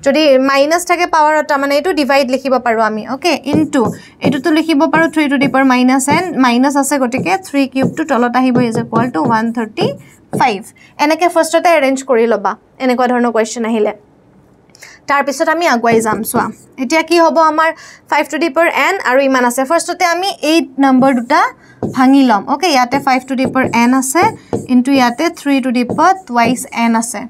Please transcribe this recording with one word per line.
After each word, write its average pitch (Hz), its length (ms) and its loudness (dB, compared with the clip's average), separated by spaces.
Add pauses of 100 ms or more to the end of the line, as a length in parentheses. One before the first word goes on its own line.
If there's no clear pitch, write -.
যদি 277 180 2 (280)
মাইনাছ 294 380 2
থাকে 349 160 0 (100)
পাৱাৰত, 302 360 2
তাৰমানে 277 280 0
এইটো 349 200 -2
ডিভাইড 277 260 2 (100)
লিখিব 269 180 -2 (120)
পাৰোঁ 226 240 0
আমি। 214 140 -6 (100)
অ'কে, 302 200 -2 (200)
into 302 300 0 (420)
এইটোতো 285 240 0 (100)
লিখিব 320 200 0 (140)
পাৰোঁ 320 220 2
three 302 180 2
to 285 100 0
the 277 100 0
power 269 200 2
minus 254 320 2 (160)
n, - 20 -4 (220)
মাইনাছ 254 380 2
আছে, 285 200 -2
গতিকে 262 300 -2 (140)
three 277 260 0
কিউবটো 269 380 -2
তলত 240 300 0
আহিব, 254 160 2 (120)
is 226 140 -4
equal 226 320 -2
to 311 60 -2 (160)
one 226 100 -2 (100)
thirty-five। 247 1040 -4 (400)
এনেকে 320 320 0
ফাৰ্ষ্টতে 330 340 0 (100)
এৰেঞ্জ 269 180 0 (120)
কৰি 233 240 2
ল'বা, 196 180 -2 (320)
এনেকুৱা 254 280 0
ধৰণৰ 240 240 0
কুৱেশ্যন 226 360 -2
আহিলে। 208 220 0 (1160)
তাৰপিছত 277 460 0
আমি 339 180 -2
আগুৱাই 233 320 2
যাম। 214 140 -2 (100)
চোৱা, 214 160 -2 (380)
এতিয়া 320 260 0
কি 339 140 2
হ'ব 311 140 2 (140)
আমাৰ? 320 180 0 (420)
ফাইভ 294 200 0
to 311 120 -6
the 330 120 0
power 330 140 2 (220)
n 392 40 -2 (140)
আৰু 254 100 4 (100)
ইমান 262 200 2
আছে। 254 120 -2 (100)
ফাৰ্ষ্টতে 349 340 -2 (100)
আমি 370 140 -4 (220)
এই 320 60 4 (280)
নম্বৰ 262 340 4
দুটা 285 220 0 (540)
ভাঙি 269 340 4
ল'ম। 202 140 2 (100)
অ'কে, 294 220 -2
ইয়াতে 254 220 0 (100)
ফাইভ 262 220 0
to 269 100 -4
the 262 140 0
power 262 140 0 (200)
n - 20 2 (120)
আছে, 330 220 0 (500)
into 247 260 2
ইয়াতে 240 260 0 (140)
three 277 260 0
to 262 120 -2
the 247 140 0
power 330 220 2 (160)
twice 240 340 0 (260)
n - 20 2 (100)
আছে। 220 280 -8